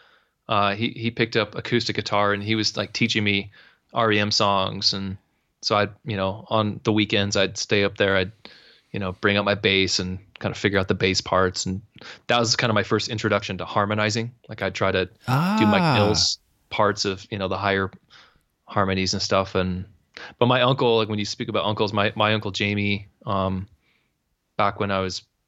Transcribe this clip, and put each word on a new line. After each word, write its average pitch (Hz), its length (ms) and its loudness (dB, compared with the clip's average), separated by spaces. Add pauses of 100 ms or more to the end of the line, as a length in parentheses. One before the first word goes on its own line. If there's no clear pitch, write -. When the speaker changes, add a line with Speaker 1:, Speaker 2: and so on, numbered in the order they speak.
(480)
Speaker 1:
uh, 101 260 2
he, 110 160 -2
he 117 200 -4
picked 117 260 -2
up 107 200 0
acoustic - 400 -2
guitar, 104 360 0
and 101 100 -2
he 110 120 -2
was, 107 220 -2
like, 104 180 -6
teaching 113 280 0
me 101 280 0 (420)
R 113 200 2
E 104 60 2
M 104 120 0
songs. 101 640 0
And 98 240 -6 (440)
so - 140 0
I'd, 104 140 2 (140)
you 107 120 -4
know, 95 320 -4
on 107 360 0
the 110 80 4
weekends, 104 440 2
I'd 98 220 0
stay 101 260 2
up 98 140 -2
there. 98 180 4
I'd, 95 160 0 (600)
you - 60 -6
know, 95 140 -4
bring 101 240 2
out 101 80 2
my 101 100 2
bass 98 440 2
and 92 200 -4 (220)
kinda 101 140 -4
figure 98 240 0
out 92 100 0
the 101 60 2
bass 95 260 0
parts. 92 460 0
And 95 160 -4 (460)
that 120 100 2
was 117 180 2
kinda 120 160 0
my 104 100 2
first 107 260 0
introduction 101 500 -2
to 87 80 -8
harmonizing. 107 680 0 (160)
Like, 110 140 -10
I'd 95 120 -4
try 95 160 0
to 92 140 2
do 180 640 0
Mike 202 160 4
Speaker 2:
Ah. 156 120 4
Speaker 1:
Mills 104 440 2 (320)
parts 104 340 0
of, 95 260 -4
you 104 80 -6
know, 95 100 -2
the 92 100 -4
higher 98 320 0 (760)
harmonies 95 480 0
and 98 80 -4
stuff. 98 320 0
And, 92 300 -2 (540)
but 120 80 4
my 127 160 4
uncle, 123 360 4
like, 107 100 2
when 107 100 -2
you 104 60 -2
speak 113 240 -8
about 101 160 -2
uncles, 107 280 0
my, 104 240 2
my 107 180 2
uncle 107 160 -2
Jamie, 101 580 -2 (180)
um, 95 400 -2 (880)
back 101 240 0
when 101 100 -2
I 95 100 0
was 92 220 -4 (260)